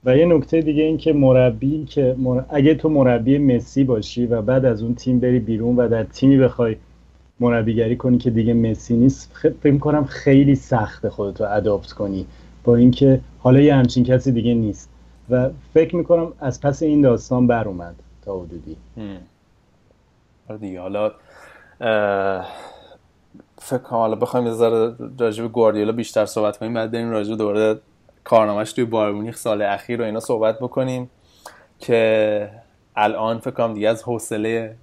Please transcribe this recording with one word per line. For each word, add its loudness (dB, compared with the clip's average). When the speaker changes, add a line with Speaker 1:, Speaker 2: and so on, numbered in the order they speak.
Speaker 1:
و 4
یه 6
نکته 2
دیگه 0
این 0
که 0
مربی 2
که 0
مر-، -2
اگه 4
تو -2
مربی 2
مسی 0
باشی -2
و -2
بعد 0
از 0
اون -4
تیم 0
بری 2
بیرون -2
و 2
در -2
تیمی 2
بخوای 2
مربیگری 0
کنی 2
که 0
دیگه 0
مسی 0
نیست، 2
خ-، 0
فکر 4
می‌کنم 0
خیلی 4
سخته -4
خودتو -6
ادابت -2
کنی -6
با 4
اینکه 6
حالا 4
یه 6
همچین 2
کسی 2
دیگه 0
نیست -4
و 0
فکر 2
می‌کنم 0
از -8
پس -4
این 2
داستان 2
بر 0
اومد -14
تا -8
حدودی. -16
Speaker 2:
هم. -14
آره -14
دیگه، -12
حالا، -4
اه، -2
فکر -8
کنم -6
حالا 0
بخوایم -2
یه -4
ذره 0
راجع -4
به -8
گواردیولا 0
بیشتر -2
صحبت -4
کنیم، -10
بعد -6
بریم -6
راجع -4
به -6
دوباره -2
کارنامه‌اش 0
توی -2
بایر -2
مونیخ -8
سال -4
اخیر -4
و -4
اینا -6
صحبت -4
بکنیم -6
که 0
الان -2
فکر -10
کنم -4
دیگه -2
از -4
حوصلهٔ -6